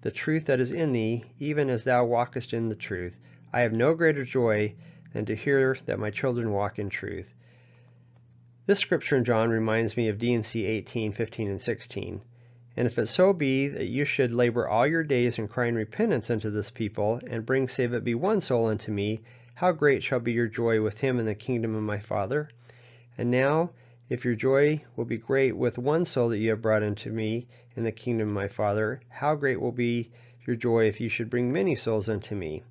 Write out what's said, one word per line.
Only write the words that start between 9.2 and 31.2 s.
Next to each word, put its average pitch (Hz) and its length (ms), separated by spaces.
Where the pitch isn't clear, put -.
John 113 260
reminds 110 460
me 113 140
of 104 80
D 120 160
and 113 120
C 113 200
eighteen, 110 480
fifteen 110 360
and 98 120
sixteen. 95 580
"And 123 100
if 120 140
it 110 80
so 185 240
be 139 380
that - 180
you 135 160
should 127 300
labor 117 340
all 110 180
your 165 180
days 123 360
in 107 80
crying 120 280
repentance 123 540
unto 107 200
this 104 200
people, 107 560
and 113 200
bring 135 240
save 123 240
it 113 100
be 117 100
one 185 280
soul 117 240
unto 110 260
me, 104 300
how 180 180
great 147 320
shall 127 160
be 120 140
your 117 140
joy 113 340
with 107 160
him 131 200
in 113 80
the 107 80
kingdom 113 420
of 107 60
my 104 180
Father? 104 500
And 117 140
now, 147 400
if 123 160
your 120 100
joy 139 480
will 120 80
be 120 120
great 135 380
with 120 220
one 147 260
soul 127 260
that 110 100
you 110 100
have 110 120
brought 110 220
unto 104 260
me 110 380
in 117 80
the 110 80
kingdom 113 340
of 104 60
my 98 160
Father, 107 580
how 151 280
great 135 260
will 120 100
be 120 400
your 123 120
joy 117 300
if 107 120
you 117 80
should 110 220